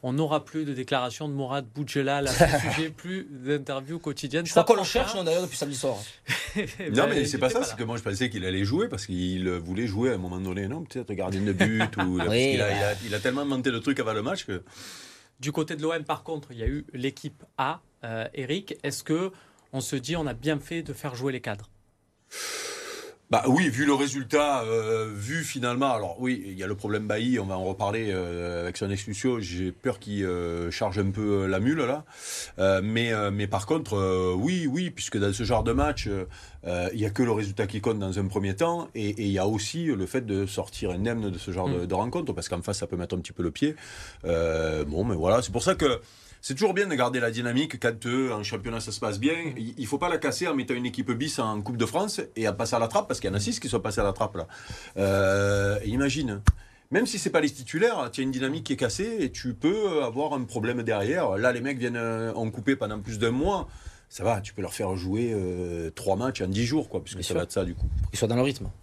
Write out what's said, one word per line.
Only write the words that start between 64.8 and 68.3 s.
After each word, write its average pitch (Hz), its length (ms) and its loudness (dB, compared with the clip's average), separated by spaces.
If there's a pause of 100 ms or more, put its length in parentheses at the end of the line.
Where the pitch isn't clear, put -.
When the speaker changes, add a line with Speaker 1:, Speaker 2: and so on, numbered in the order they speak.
Speaker 3:
jouer, 98 400 0
euh, 90 560 -2
trois 95 240 0
matchs 117 280 -2
en 95 40 0
dix 98 180 2
jours, 139 240 0
quoi, 90 140 -4
puisque - 160 -12
Speaker 2:
Bien 87 60 -4
Speaker 3:
ça - 100 -4
Speaker 2:
sûr. 82 60 2
Speaker 3:
va 87 60 -2
de - 40 -12
ça 95 140 2
du 90 100 -2
coup. - 120 -2 (260)
Speaker 2:
Ils - 60 -4
sont 110 100 4
dans 117 80 2